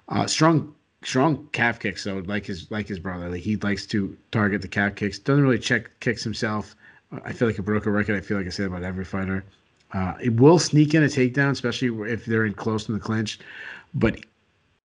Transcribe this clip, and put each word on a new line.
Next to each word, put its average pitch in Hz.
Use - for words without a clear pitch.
Uh, 107
strong, -
strong 131
calf 117
kicks 98
though, 98
like 101
his, 85
like 107
his 98
brother. 87
Like, 87
he 107
likes 101
to 95
target 104
the 92
calf 101
kicks. 101
Doesn't 139
really 127
check 113
kicks 113
himself. 107
Uh, -
I -
feel 123
like 107
a 98
broken 107
record. 104
I 95
feel 104
like 95
I 90
say 101
about 90
every 92
fighter. 95
Uh, 92
it 120
will 147
sneak 151
in 160
a 143
takedown, 131
especially 117
if 107
they're 113
in 104
close 110
in 117
the 101
clinch. 110
But 113